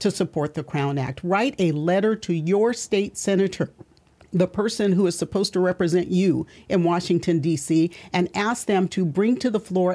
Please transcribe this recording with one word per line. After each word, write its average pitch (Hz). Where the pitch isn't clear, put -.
to 202
support 156
the 156
Crown 143
Act. 131
Write 202
a 175
letter 185
to 185
your 196
state 202
senator, 196
the 180
person 208
who 185
is 175
supposed 185
to 180
represent 180
you 180
in 180
Washington, 170
D 160
C, 160
and 175
ask 214
them 190
to 185
bring 196
to 247
the 208
floor 180